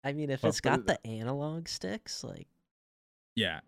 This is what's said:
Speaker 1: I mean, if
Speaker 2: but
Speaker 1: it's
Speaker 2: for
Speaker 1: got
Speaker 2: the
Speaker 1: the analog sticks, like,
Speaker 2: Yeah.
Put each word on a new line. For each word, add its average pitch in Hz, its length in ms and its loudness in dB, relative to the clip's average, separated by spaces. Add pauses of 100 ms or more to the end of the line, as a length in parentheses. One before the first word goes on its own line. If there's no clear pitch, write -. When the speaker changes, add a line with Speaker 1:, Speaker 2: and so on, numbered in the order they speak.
Speaker 1:
I 139 80 0
mean, 147 180 -2
if 135 120 0
Speaker 2:
but 135 60 6
Speaker 1:
it's 127 120 4
Speaker 2:
for 139 80 4
Speaker 1:
got 131 180 4
Speaker 2:
the - 160 4
Speaker 1:
the 117 80 -6
analog 143 560 -2
sticks, - 560 -6
like, - 240 -10 (880)
Speaker 2:
Yeah. 90 340 0